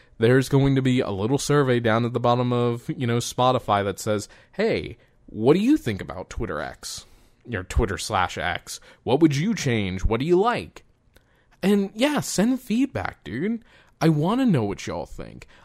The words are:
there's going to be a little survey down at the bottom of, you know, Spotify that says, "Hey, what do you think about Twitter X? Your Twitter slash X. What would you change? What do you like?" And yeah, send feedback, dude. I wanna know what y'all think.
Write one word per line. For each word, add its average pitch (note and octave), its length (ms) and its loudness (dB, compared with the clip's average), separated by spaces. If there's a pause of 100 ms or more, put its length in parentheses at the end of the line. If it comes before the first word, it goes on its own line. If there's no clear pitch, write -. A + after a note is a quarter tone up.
(200)
there's B2+ 300 4
going C#3 260 4
to C3 60 2
be B2+ 180 2
a - 100 0
little G#2+ 280 -2
survey C3 420 2
down A#2 240 2
at A#2 80 -2
the B2 80 -4
bottom B2 320 0
of, A#2+ 440 -2
you B2 120 -4
know, A#2 100 0
Spotify A#2 680 0
that F#2+ 140 -4
says, G#2+ 280 -2 (240)
"Hey, D3+ 460 -4 (300)
what A#2 260 2
do F#3+ 80 4
you C#4 160 4
think G#2 240 -6
about D#2 280 -12
Twitter E2+ 300 -8
X? - 460 -12 (420)
Your G2 160 -8
Twitter G2 340 -2
slash F#2 400 -2
X. - 440 -6 (220)
What C3 180 2
would D#3 140 4
you F#3 200 -2
change? G#2 480 -2
What A2+ 160 0
do C#3 60 -4
you F3 140 4
like?" F#3+ 440 -2 (800)
And G3+ 320 2
yeah, C4+ 240 0
send A#3+ 400 0
feedback, A3 640 -4
dude. E3 400 -6 (380)
I E3 80 6
wanna F#3 360 2
know C#3 200 4
what G2 200 -6
y'all E2+ 200 -8
think. A#1+ 420 -16 (180)